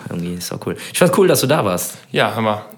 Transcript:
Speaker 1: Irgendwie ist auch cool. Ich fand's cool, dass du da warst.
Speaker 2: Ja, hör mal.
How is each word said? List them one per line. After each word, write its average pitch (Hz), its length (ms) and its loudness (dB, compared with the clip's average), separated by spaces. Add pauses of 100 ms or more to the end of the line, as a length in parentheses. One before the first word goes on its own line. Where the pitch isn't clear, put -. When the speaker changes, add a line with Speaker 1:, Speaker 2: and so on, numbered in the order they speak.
Speaker 1:
Irgendwie 87 260 -6
ist 90 180 -10
auch - 140 -8
cool. 87 80 -4 (180)
Ich - 60 -6
fand's 175 200 4
cool, 185 100 6
dass 147 140 4
du 143 40 2
da 151 180 2
warst. 90 340 -2 (140)
Speaker 2:
Ja, 110 220 2
hör 117 80 -2
mal. 104 220 0 (140)